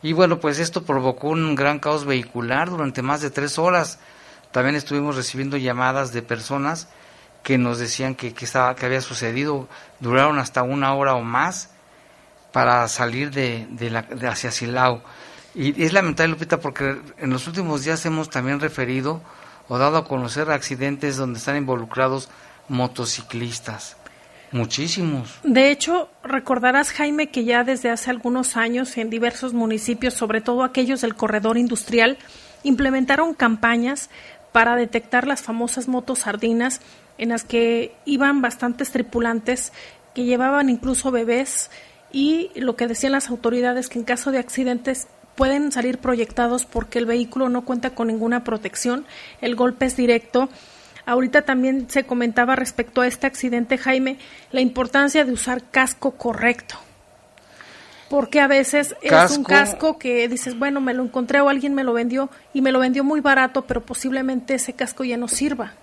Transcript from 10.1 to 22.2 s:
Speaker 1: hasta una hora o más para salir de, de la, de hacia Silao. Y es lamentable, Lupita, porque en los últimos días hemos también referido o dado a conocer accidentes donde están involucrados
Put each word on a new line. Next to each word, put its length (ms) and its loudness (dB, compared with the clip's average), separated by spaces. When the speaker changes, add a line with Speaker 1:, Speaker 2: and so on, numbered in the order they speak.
Speaker 1:
hasta 240 -2
una 320 0
hora 220 2
o 80 -2
más 480 -2
para 360 4
salir 440 -4
de, 400 -4
de 180 -6
la, 140 -4
de 240 -8
hacia 240 -4
Silao. 500 0
Y 280 0
es 80 2
lamentable, 420 2
Lupita, 260 0
porque 380 -4
en 140 -2
los 160 -2
últimos 360 -4
días 220 -2
hemos 240 -2
también 300 -2
referido 640 -2
o 120 -2
dado 180 4
a 100 0
conocer 440 -4
accidentes 680 -4
donde 220 -4
están 180 -4
involucrados 720 -2